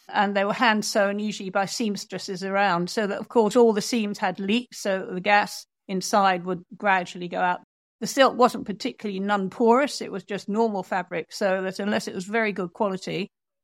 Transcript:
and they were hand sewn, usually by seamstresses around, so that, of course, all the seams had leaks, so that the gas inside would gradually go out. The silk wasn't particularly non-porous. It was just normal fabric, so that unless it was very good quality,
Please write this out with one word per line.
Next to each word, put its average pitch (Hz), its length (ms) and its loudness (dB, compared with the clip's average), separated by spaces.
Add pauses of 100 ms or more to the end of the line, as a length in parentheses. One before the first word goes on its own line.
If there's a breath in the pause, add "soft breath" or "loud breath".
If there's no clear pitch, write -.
and 202 260 0
they 196 100 2
were 202 80 0
hand 214 320 2
sewn, 202 320 0
usually 208 320 -6
by 196 160 0
seamstresses 196 800 -6
around, 190 460 2
so 208 180 -2
that, 196 120 -4
of 214 100 -12
course, 214 260 4
all 233 180 8
the 202 80 0
seams 208 380 -2
had 185 200 -2
leaks, 214 420 -2
so 190 180 -2
that 190 140 -8
the 180 80 -6
gas 208 440 2 (220)
inside 190 580 2
would 180 180 -6 (120)
gradually 180 540 -2
go 180 100 -4
out. 180 220 0 (400)
The 226 60 -4
silk 262 280 4
wasn't 226 300 2
particularly 202 560 -8
non-porous. 214 800 2
It - 100 -10
was 190 140 -10
just 196 240 -8
normal 208 340 0
fabric, 180 480 -6
so 190 300 0
that 190 180 -6
unless 208 300 -2
it - 60 -10
was 185 100 -8
very 214 260 -2
good 180 220 -6
quality, 190 560 -4 (340)